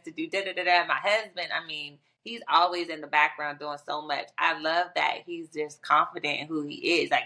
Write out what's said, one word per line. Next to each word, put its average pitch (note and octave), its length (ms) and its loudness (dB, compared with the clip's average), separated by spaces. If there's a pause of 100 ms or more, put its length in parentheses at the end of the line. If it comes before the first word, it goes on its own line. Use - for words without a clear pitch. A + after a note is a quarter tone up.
to D#3+ 80 -12
do D#3+ 160 -6
da, F#3+ 160 -2
da, F#3 80 -6
da, F3 100 -4
da." F3 240 4
My C3+ 160 0
husband, G3+ 500 0
I E3 140 -4
mean, D3+ 320 -12 (240)
he's A3+ 260 -12
always E3+ 420 4
in D#3 100 -8
the D3 80 -10
background D3+ 500 2
doing D3 260 -8
so D3+ 180 -6
much. D3 240 -4 (120)
I D#3+ 220 2
love E3 340 2
that D3+ 320 0
he's E3 220 -8
just D3+ 340 -6
confident D3 560 2
in C#3+ 80 -8
who D#3 160 -4
he D3 120 -8 (260)
is. C#3+ 100 0
Like, C3 160 2